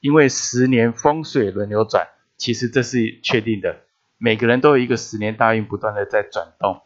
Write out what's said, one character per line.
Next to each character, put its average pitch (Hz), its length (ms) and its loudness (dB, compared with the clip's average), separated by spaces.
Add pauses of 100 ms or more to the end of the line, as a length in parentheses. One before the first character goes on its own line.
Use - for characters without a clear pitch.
因 143 140 0
为 147 140 6
十 123 380 0
年 117 260 2
风 156 300 0
水 117 300 -2
轮 104 160 -6
流 107 160 0
转， 98 240 -2 (280)
其 - 180 -4
实 120 140 -6
这 123 140 0
是 113 400 -2
确 120 180 0
定 107 200 -4
的。 87 220 -6 (360)
每 113 160 2
个 113 140 0
人 123 120 2
都 147 100 4
有 139 80 4
一 123 100 0
个 120 80 0
十 - 200 -10
年 107 200 -4
大 113 180 2
运 110 100 -2
不 104 120 -8
断 104 180 -6
的 101 100 -4
在 104 200 -2
转 - 340 -10
动 95 280 -4